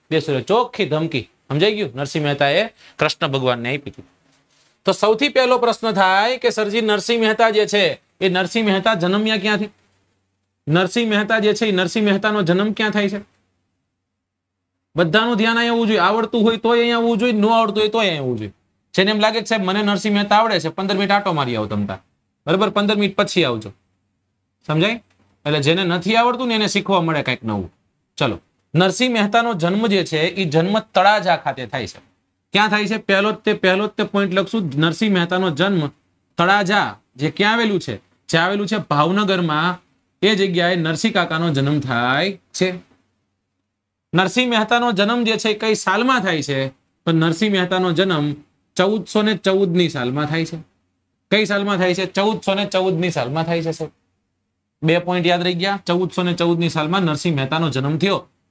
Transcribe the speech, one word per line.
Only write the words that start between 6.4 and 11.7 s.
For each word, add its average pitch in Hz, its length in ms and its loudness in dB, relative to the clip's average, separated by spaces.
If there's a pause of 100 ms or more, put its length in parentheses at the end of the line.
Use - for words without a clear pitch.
સરજી 214 320 -2
નરસિંહ 220 420 0
મહેતા 220 260 4
જે 208 180 2
છે 185 340 0 (200)
એ 190 80 2
નરસિંહ 190 420 0
મહેતા 185 220 2
જન્મ્યા 202 440 0
ક્યાંથી? 208 320 -2 (1000)
નરસિંહ 190 480 0
મહેતા 208 240 0
જે 208 140 2
છે 214 120 -2
એ 214 60 2